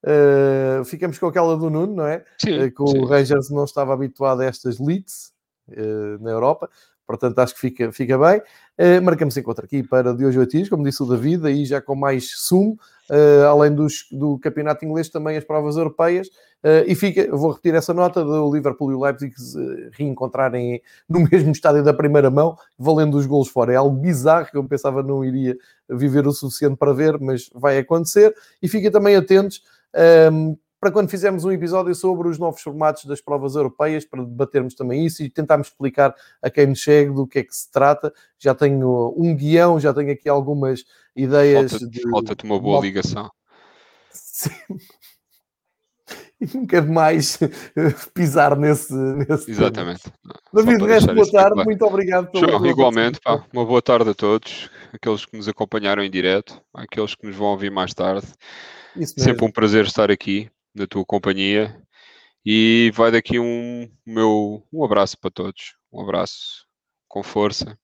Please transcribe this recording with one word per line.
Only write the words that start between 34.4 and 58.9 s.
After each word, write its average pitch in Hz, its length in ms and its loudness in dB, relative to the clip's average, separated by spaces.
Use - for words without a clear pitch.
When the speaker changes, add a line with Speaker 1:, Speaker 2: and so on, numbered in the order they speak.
Speaker 1:
também 135 320 -4
isso 160 180 -6
e 139 60 -8
tentarmos 151 380 -2
explicar 139 480 -2
a 143 80 -2
quem 143 180 4
nos 135 160 -2
segue 147 300 4
do 135 140 -4
que 139 120 -4
é 123 40 -6
que - 120 -14
se - 160 -14
trata. 147 400 0
Já 135 160 0
tenho 127 600 0
um 165 200 0
guião, 160 440 4
já 143 140 0
tenho 143 180 -4
aqui 139 160 -6
algumas 139 560 -2
ideias 139 560 4
Speaker 2:
Falta-te, 117 200 -8
Speaker 1:
de 120 180 -8
Speaker 2:
falta-te 104 340 -4
uma 107 160 -4
boa 101 180 0
Speaker 1:
mal- 98 60 2
Speaker 2:
ligação. 98 460 -6
Speaker 1:
Sim. - 380 -12
<laughs> - 360 -20
E 240 180 -8
não 254 100 -6
quero 160 240 2
mais 160 480 2
<laughs> 151 380 -2
pisar 147 440 2
nesse, 147 360 0
nesse 135 520 -4
tema. 110 120 -10
Speaker 2:
Exatamente. 92 460 -2
Só - 80 -20
Speaker 1:
David, 220 260 4
Speaker 2:
para 196 140 0
Speaker 1:
resto 220 140 6
Speaker 2:
deixar - 60 0
Speaker 1:
boa 214 100 6
Speaker 2:
isso 185 80 2
bem 196 100 6
Speaker 1:
tarde, 202 120 6
Speaker 2:
claro. 202 160 0
Speaker 1:
muito 214 160 0
obrigado 185 460 0
pela 175 160 2
Speaker 2:
João, 110 120 2
Speaker 1:
tua 139 100 2
Speaker 2:
igualmente, 120 520 0
Speaker 1:
participação. 113 180 -2
Speaker 2:
pá, - 140 -20
uma 123 120 -4
boa 120 160 2
tarde 117 280 2
a 104 40 0
todos, - 560 -4
aqueles 107 320 -6
que - 120 -20
nos 101 100 -10
acompanharam 101 560 -4
em 98 80 -6
direto, 92 500 -2
aqueles 110 420 -8
que - 100 -20
nos 101 100 -14
vão 104 120 -4
ouvir 101 240 -6
mais 92 220 -6
tarde. 95 340 -6